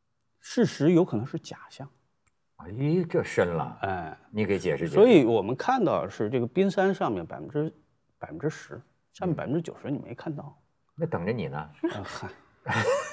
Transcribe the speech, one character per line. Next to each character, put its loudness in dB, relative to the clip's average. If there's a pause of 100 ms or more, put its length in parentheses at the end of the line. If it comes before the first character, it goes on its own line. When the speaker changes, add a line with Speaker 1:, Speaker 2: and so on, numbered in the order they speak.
(400)
Speaker 1:
事 0
实 2
有 8
可 -4
能 -4
是 -8
假 -16 (100)
象。 -18 (680)
Speaker 2:
哎， -18 (420)
这 2
深 2
了。 -4
Speaker 1:
哎。 -6 (120)
Speaker 2:
你 0
给 2
解 0
释 -2
解 -4
释。 -6
Speaker 1:
所 8
以 10
我 4
们 -2
看 0
到 2
是 -4
这 0
个 0
冰 2
山 2
上 -2
面 -4
百 -12
分 -12
之， -4 (460)
百 -12
分 -12
之 -4
十， -14 (340)
下 -6
面 2
百 -4
分 -4
之 0
九 -8
十 -8
Speaker 2:
嗯。 -4
Speaker 1:
你 -6
没 -12
看 -8
到。 -12 (400)
Speaker 2:
那 -4
等 -4
着 0
你 -4
呢。 -8 (120)
Speaker 1:
呃， -4
嗨。 -10 (360)
<laughs> -4 (400)